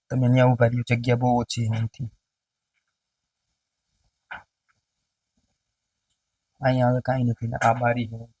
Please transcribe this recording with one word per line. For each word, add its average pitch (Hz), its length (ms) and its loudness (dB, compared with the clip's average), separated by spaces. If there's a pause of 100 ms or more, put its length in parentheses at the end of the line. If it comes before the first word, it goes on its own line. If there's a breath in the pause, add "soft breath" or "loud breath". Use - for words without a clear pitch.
તમે 127 180 0
ન્યા 127 180 6
ઊભા 120 200 4
રહ્યો, 120 300 0
જગ્યા 120 200 0
બહુ 123 220 0
ઓછી 117 300 -4
છે 110 80 -2
અહીંથી. 113 340 -6 (4000)
અહીંયા 127 280 2
હવે 123 120 0
કાંઈ 127 220 -2
નથી 117 240 -2
ને 120 80 -6
આ 117 180 2
બારી 120 340 -2
છે. 113 80 -14 (240)